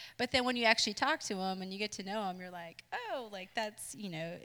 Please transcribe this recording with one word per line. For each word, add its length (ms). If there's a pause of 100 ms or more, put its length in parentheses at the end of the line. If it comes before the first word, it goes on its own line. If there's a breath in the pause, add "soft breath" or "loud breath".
(180 loud breath)
But 140
then 140
when 100
you 100
actually 300
talk 240
to 200
'em 220
and 100
you 60
get 140
to 120
know 240
'em, 120
you're 100
like, 420
"Oh, 400
like, 220
that's, 400
you 160
know, 340